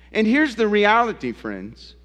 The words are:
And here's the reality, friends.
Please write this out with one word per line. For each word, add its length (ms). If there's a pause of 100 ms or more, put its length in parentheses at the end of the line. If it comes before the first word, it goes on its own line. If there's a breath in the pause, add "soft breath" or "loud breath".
(120)
And 140
here's 300
the 120
reality, 640
friends. 640 (120)